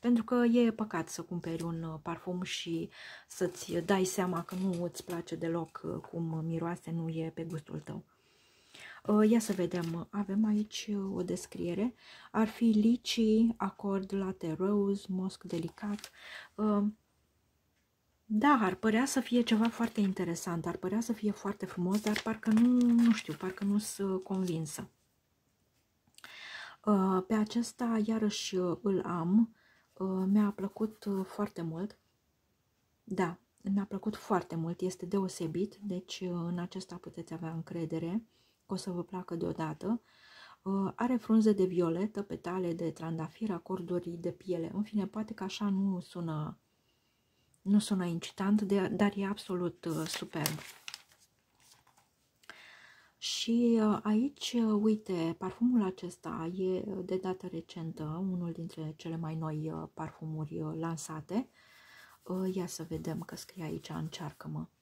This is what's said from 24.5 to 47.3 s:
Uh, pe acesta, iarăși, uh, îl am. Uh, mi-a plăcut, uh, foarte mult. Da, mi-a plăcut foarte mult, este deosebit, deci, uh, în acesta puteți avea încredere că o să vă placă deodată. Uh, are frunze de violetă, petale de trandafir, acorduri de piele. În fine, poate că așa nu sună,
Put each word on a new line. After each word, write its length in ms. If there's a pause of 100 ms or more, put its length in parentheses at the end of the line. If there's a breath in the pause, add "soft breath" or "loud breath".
Uh, 420
pe 80
acesta, 680
iarăși, 520
uh, 260
îl 200
am. 520 (380 soft breath)
Uh, 340
mi-a 300
plăcut, 480
uh, 220
foarte 360
mult. 360 (1040)
Da, 340 (220)
mi-a 240
plăcut 320
foarte 400
mult, 240
este 260
deosebit, 760
deci, 380
uh, 80
în 300
acesta 380
puteți 360
avea 180
încredere 720 (440 soft breath)
că 60
o 40
să 140
vă 120
placă 320
deodată. 640 (640 loud breath)
Uh, 320
are 220
frunze 360
de 120
violetă, 580
petale 500
de 180
trandafir, 600
acorduri 600
de 200
piele. 440
În 80
fine, 240
poate 280
că 100
așa 240
nu 320
sună, 580 (1040)